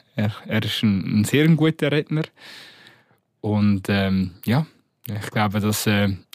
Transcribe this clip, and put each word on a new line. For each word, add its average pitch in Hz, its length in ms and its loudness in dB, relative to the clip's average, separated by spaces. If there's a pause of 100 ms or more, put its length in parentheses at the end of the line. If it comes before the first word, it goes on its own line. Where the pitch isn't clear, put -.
(160)
Er, 107 160 -2 (140)
er 110 180 -4
ist - 200 -6
ein, 98 380 2
ein - 20 4
sehr 143 240 2
guter 156 440 2
Redner. 151 320 -2 (1200)
Und, 104 480 0
ähm, 95 420 0 (140)
ja, 143 200 0 (420)
ich 104 240 -8
glaube, 107 280 -2
das, 104 280 -2
äh, 104 220 2 (260)